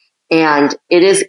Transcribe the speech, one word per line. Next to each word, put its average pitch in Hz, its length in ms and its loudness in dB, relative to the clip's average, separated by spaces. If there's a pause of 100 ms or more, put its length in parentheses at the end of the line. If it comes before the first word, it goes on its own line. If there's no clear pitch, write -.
(300)
and 147 460 0 (140)
it 175 140 2
is 196 260 0